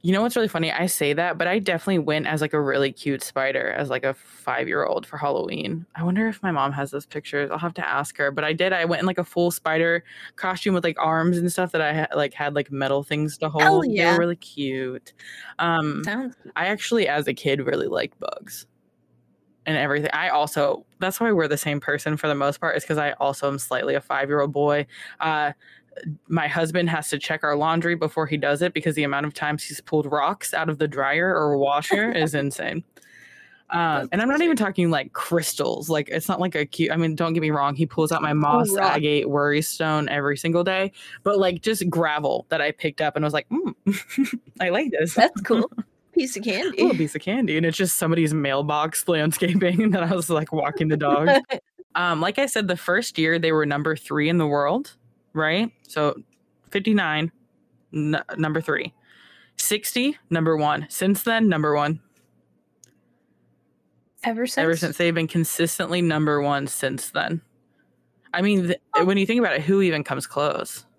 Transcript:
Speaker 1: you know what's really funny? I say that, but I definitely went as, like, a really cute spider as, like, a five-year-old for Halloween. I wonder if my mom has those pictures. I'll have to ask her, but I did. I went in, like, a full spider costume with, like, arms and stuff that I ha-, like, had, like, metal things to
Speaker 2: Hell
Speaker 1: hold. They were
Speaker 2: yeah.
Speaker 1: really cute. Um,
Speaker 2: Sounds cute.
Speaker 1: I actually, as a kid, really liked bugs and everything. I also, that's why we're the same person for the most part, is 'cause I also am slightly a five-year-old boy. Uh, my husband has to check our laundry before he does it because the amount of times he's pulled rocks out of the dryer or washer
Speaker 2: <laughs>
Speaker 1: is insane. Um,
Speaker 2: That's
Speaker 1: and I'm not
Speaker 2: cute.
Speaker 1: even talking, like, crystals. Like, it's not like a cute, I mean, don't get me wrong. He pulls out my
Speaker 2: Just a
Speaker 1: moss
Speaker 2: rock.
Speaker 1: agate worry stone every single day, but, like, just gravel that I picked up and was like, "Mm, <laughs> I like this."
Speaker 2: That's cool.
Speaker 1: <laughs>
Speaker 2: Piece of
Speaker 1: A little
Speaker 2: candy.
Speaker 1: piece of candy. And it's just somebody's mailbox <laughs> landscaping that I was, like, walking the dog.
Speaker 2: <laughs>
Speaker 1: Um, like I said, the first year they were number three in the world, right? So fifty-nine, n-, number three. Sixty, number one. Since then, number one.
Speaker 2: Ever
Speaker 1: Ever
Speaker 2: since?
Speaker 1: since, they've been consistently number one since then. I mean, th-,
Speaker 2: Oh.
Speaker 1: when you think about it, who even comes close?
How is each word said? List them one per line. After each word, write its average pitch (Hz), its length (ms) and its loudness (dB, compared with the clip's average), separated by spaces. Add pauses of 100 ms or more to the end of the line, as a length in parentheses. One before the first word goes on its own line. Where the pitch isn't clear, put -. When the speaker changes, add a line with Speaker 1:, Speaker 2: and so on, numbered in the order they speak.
Speaker 1:
you 175 100 2
know 196 80 4
what's 240 160 0
really 226 120 2
funny? 165 220 -2
I 165 160 -2
say 147 280 0
that, 165 240 -2
but 170 100 0
I 196 100 2
definitely 185 400 0
went 151 280 0
as, 151 160 0
like, 151 100 -2
a 151 80 2
really 139 320 2
cute 139 300 -4
spider 135 500 -2
as, 143 160 -4
like, 131 160 -4
a 135 100 0
five-year-old - 920 -4
for - 100 -14
Halloween. 151 720 -4 (100)
I 165 80 -6
wonder 196 240 0
if 214 140 -8
my 190 100 -2
mom 143 200 0
has 139 180 -6
those 143 160 -8
pictures. 143 440 -6
I'll - 80 -4
have 170 160 -4
to - 140 -6
ask 139 300 -4
her, 143 120 0
but 147 140 -4
I 156 80 0
did. 185 220 0
I 170 100 0
went 170 160 0
in, 185 60 0
like, 185 120 0
a 180 60 -2
full 175 260 0
spider 165 540 0 (320)
costume 190 380 -2
with, 175 100 0
like, 165 160 -2
arms 165 380 2
and 175 120 0
stuff 180 220 -2
that 160 80 0
I 151 220 0
ha-, - 120 -4
like, 143 200 0
had, 147 200 -4
like, 143 160 -2
metal 139 320 0
things 151 360 -4
to 156 120 -4
Speaker 2:
Hell 151 120 0 (100)
Speaker 1:
hold. 339 120 4
They 262 40 0
were 220 80 0
Speaker 2:
yeah. 180 220 4
Speaker 1:
really 175 180 0
cute. 131 760 -8 (440)
Um, 156 460 0
Speaker 2:
Sounds 247 380 -6
cute. - 120 -20
Speaker 1:
I 170 120 -2
actually, 208 420 0
as 147 180 0
a - 80 -2
kid, 139 320 -2
really - 220 0
liked - 320 -4
bugs - 460 -12 (1000)
and 156 140 -2
everything. 143 340 0
I 165 160 -2
also, 147 560 0 (160)
that's 185 180 -2
why 233 140 2
we're 160 160 2
the 151 80 0
same 147 240 -4
person 147 380 -2
for 156 100 -2
the 147 60 2
most 139 260 0
part, 165 160 -2
is 175 80 -4
'cause 151 140 -2
I 147 140 -2
also 139 360 -2
am 139 100 -4
slightly 135 360 -2
a 139 80 -2
five-year-old 139 500 -2
boy. 147 340 0 (340)
Uh, 151 320 -2 (760)
my 165 200 0
husband 165 420 0
has 156 200 -4
to 147 100 -4
check 156 240 -4
our 147 100 2
laundry 165 400 2
before 156 320 -2
he 151 100 -2
does 147 260 0
it 180 120 0
because 156 220 0
the 151 80 0
amount 143 220 -2
of 147 60 -6
times 151 300 -4
he's - 180 -10
pulled 147 300 -2
rocks 147 420 -2
out 160 160 -2
of 151 100 -4
the 151 100 0
dryer 147 440 0
or 151 240 2
washer 151 560 2
Speaker 2:
<laughs> - 0 -
Speaker 1:
is 156 220 0
insane. 143 480 -2 (880)
Um, 170 80 -2 (220)
Speaker 2:
That's 131 120 -6
Speaker 1:
and 190 100 2
I'm 240 60 0
not 285 100 2
Speaker 2:
cute. 339 80 4
Speaker 1:
even 320 100 4
talking, 190 340 2
like, 143 220 -2
crystals. 151 760 -2
Like, 151 220 0
it's - 180 -4
not 180 120 0
like 180 160 -2
a 151 100 0
cute, - 240 0
I 160 60 0
mean, 165 180 2
don't 165 180 0
get 165 100 2
me 156 100 2
wrong. 143 240 2
He 156 100 2
pulls 156 260 0
out 151 100 0
my 151 80 0
Speaker 2:
Just 147 40 2
a 151 60 4
Speaker 1:
moss 151 320 4
Speaker 2:
rock. 190 240 2
Speaker 1:
agate 147 340 2
worry 147 320 2
stone 156 460 0
every 143 280 -2
single 170 280 2
day, 190 260 0 (320)
but, 202 160 2
like, 180 240 2
just 214 260 0
gravel 151 640 0
that 160 100 0
I 151 120 0
picked - 280 -4
up 151 160 0
and 151 80 0
was 151 80 0
like, 151 180 -2
"Mm, 311 240 -2 (120)
<laughs> - 720 -4
I 180 100 0
like 247 200 0
this." 160 240 -2
Speaker 2:
That's 220 280 4
cool. 226 340 2
Speaker 1:
<laughs> - 360 -14
Speaker 2:
Piece 262 240 0
of 202 100 -8
Speaker 1:
A 226 40 -2
little 196 120 0 (100)
Speaker 2:
candy. 196 260 2
Speaker 1:
piece 156 160 0
of 151 80 -6
candy. 208 340 0
And 165 100 2
it's 160 100 0
just 185 220 0
somebody's 160 360 2
mailbox 147 760 0
<laughs> - 0 -
landscaping 175 840 2
that 185 100 2
I 170 120 0
was, 170 140 -2
like, 156 240 0
walking 151 360 0
the 151 80 4
dog. 147 320 4
Speaker 2:
<laughs> 277 100 8 (580)
Speaker 1:
Um, 170 240 2
like 202 200 0
I 277 60 2
said, 214 200 -2
the 180 100 2
first 185 420 -2
year 160 200 4
they 165 140 2
were 156 120 4
number 147 300 0
three 151 340 -2
in 170 100 4
the 156 100 4
world, 147 480 0 (360)
right? 160 380 0 (160)
So 151 300 0 (560)
fifty-nine, 185 580 0 (640)
n-, 151 260 0 (160)
number 160 240 0
three. 160 320 -2 (680)
Sixty, 247 580 -2 (120)
number 165 280 2
one. 151 320 0
Since 196 340 0
then, 226 260 4
number 151 280 2
one. 147 240 0 (2250)
Speaker 2:
Ever 226 200 -2
Speaker 1:
Ever 254 40 0
Speaker 2:
since? 165 340 2
Speaker 1:
since, 156 160 -2
they've 170 180 2
been 165 140 0
consistently 170 720 0
number 151 400 2
one 143 260 0
since - 440 -4
then. - 320 -2 (920)
I 175 100 0
mean, 202 260 4
th-, 175 100 0 (180)
Speaker 2:
Oh. 427 80 4
Speaker 1:
when 196 140 4
you 196 80 2
think 226 140 2
about 196 140 2
it, 156 80 0
who 196 200 4
even 160 200 2
comes 135 240 -4
close? - 600 -4 (120)